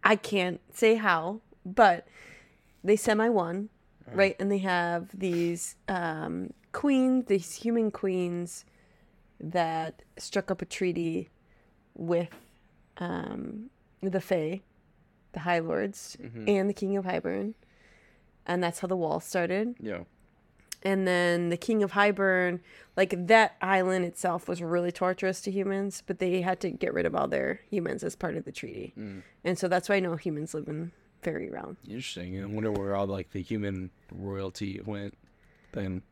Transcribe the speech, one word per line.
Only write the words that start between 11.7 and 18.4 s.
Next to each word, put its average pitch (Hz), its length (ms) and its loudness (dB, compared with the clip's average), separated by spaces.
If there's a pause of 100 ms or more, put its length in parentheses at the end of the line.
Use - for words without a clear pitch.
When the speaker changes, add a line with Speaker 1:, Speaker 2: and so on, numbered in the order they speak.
Speaker 1:
with, 170 360 0 (680)
um, 196 720 -6 (320)
the 190 200 0
Fae, 170 400 -2 (720)
the - 80 -8
High 175 180 2
Lords, 165 600 -4
Speaker 2:
Mm-hmm. 117 260 -6
Speaker 1:
and 202 220 4
the 202 40 -2
King 196 220 -2
of 190 100 -2
Hybern. 185 480 -2 (920)